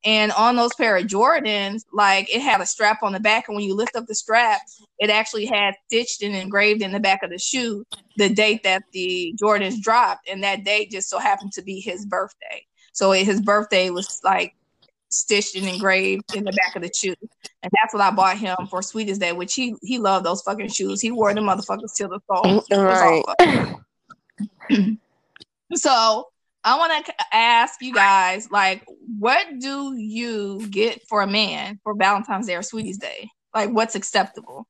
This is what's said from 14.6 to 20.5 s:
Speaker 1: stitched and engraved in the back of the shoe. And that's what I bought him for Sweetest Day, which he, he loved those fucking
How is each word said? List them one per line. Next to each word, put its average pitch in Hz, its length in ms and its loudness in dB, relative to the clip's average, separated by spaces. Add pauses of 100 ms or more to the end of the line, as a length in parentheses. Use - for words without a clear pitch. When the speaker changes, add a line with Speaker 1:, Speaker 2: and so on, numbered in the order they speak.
Speaker 1:
stitched - 460 -2
and 190 120 -4
engraved 190 680 0
in 202 80 -4
the 196 80 -4
back 185 240 -2
of 175 80 -8
the 156 100 -10
shoe. 185 220 -4 (480)
And 185 80 -6 (100)
that's 220 100 0
what 208 120 0
I 190 80 4
bought 190 260 2
him 185 180 -4 (140)
for 185 140 -4
Sweetest 202 360 -6
Day, 175 120 0
which 175 240 -6
he, 247 260 -4
he 247 160 -4
loved 190 260 2
those 180 200 -2
fucking 202 260 -6